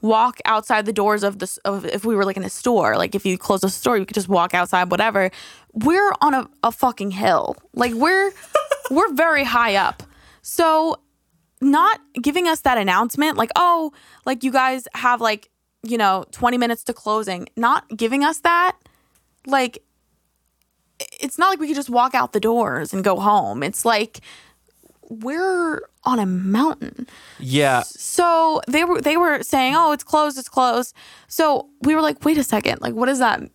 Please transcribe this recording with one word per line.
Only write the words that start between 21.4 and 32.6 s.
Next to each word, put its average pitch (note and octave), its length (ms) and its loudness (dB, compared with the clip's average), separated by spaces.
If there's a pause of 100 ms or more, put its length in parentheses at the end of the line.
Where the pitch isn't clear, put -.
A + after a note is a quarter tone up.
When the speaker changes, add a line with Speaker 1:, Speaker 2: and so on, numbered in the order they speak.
Speaker 1:
like F#4+ 100 -2
we D4+ 80 -4
could D4 80 -2
just C#4 160 -6
walk B3 240 2
out B3 180 0
the G#3+ 60 2
doors G3 520 0
and F#3+ 120 -6
go F#3+ 160 2
home. G2+ 420 2
It's D#3 240 -6
like, A3 360 0 (880)
we're D#4+ 720 -4 (220)
on B3+ 160 0
a G#3 60 0
mountain. F#3+ 840 -2 (320)
Speaker 2:
Yeah. C3 400 2
Speaker 1:
S-, - 200 -10
so E4 680 2
they D4+ 160 0
were, F4 180 0
they D4 160 0
were E4 260 0
saying, C4 320 0
"Oh, E4 160 4
it's D4 120 -4
closed, D4+ 340 0
it's C4 120 -12
closed." B3 440 0 (340)
So D4+ 420 0 (120)
we D4 140 2
were D#4 60 2
like, D4+ 240 -2
"Wait A#3 120 2
a A3+ 60 0
second. - 380 -2